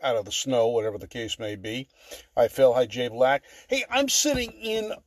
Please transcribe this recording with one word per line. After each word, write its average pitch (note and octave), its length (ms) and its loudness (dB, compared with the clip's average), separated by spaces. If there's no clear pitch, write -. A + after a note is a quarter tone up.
out B2 120 2
of G#2 100 -2
the G#2 60 -12
snow, A#2+ 360 2
whatever A2 320 0
the G2 80 -14
case A#2 320 -8
may G#2+ 160 -6
be. A2 320 -8
Hi, A#2+ 120 4
Phil. B2+ 260 4
Hi, B2+ 100 4
Jay A#2+ 220 -4
Black. B2+ 380 2
Hey, C4 220 -2
I'm C4+ 200 0
sitting B3+ 420 0
in A3 420 -4